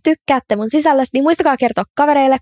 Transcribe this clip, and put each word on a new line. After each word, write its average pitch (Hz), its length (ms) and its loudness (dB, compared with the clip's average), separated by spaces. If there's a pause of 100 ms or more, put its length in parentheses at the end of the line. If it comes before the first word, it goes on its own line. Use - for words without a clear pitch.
tykkäätte 269 520 -2
mun 220 140 -6
sisällöstä, 294 460 0
niin 269 80 0
muistakaa 320 320 0
kertoa 233 280 -2 (120)
kavereille, 277 460 2